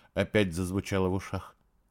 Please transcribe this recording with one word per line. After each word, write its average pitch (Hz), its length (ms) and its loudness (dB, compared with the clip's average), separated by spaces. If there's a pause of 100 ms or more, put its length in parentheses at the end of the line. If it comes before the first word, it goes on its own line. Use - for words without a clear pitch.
(140)
опять 98 380 2
зазвучало 92 560 0
в 92 60 2
ушах. - 420 -8 (340)